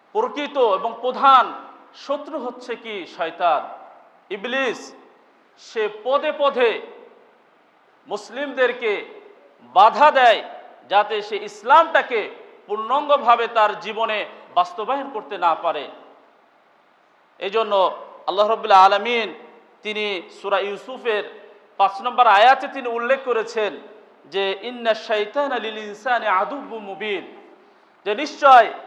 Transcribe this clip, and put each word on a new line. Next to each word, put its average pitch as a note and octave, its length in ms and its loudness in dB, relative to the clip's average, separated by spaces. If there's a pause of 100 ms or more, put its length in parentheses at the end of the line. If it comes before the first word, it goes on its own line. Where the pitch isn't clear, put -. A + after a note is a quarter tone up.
(120)
প্রকৃত B3+ 460 -4
এবং A3+ 440 0
প্রধান B3+ 520 4 (420)
শত্রু D4 440 -8
হচ্ছে B3 360 -10
কি? G#3+ 320 -12 (100)
শয়তান, E3 500 -2 (640)
ইবলিস। A#3 640 -6 (640)
সে G#3+ 320 -6 (140)
পদে C#4+ 340 -2
পদে A#3+ 440 0 (1300)
মুসলিমদেরকে A#3+ 1000 -4 (560)
বাধা A3+ 500 6
দেয় A#3+ 320 4 (460)
যাতে G#3 320 0
সে G#3 140 -10
ইসলামটাকে B3 920 0 (380)
পূর্ণাঙ্গভাবে A#3 800 0
তার G#3+ 320 0
জীবনে G#3+ 460 -6 (280)
বাস্তবায়ন G#3 600 -4
করতে G#3 240 -12
না F3 180 0
পারে। D3+ 320 -6 (1500)
এই F#3+ 100 -6
জন্য G3 480 0 (300)
আল্লাহ G3 200 2
রাব্বুল G#3+ 240 0
আলামিন G3+ 640 6 (480)
তিনি G#3 400 -6 (200)
সূরা G3 180 -2
ইউসুফের G#3 880 -6 (280)
পাঁচ G3 240 0
নম্বর A#3+ 260 2
আয়াতে B3+ 400 6
তিনি C4+ 220 -8
উল্লেখ A#3+ 360 -2
করেছেন A3 520 -4 (480)
যে, F#3+ 360 -4
"ইন্না A#3 320 -4
শাইতানা A3 640 -4
লিল G#3+ 200 -8
ইনসানি G#3+ 500 -6
আদুব্বুম G#3 560 -4
মুবিন", G3 540 -10 (680)
যে G#3 100 -2
নিশ্চয় C4+ 580 6 (140)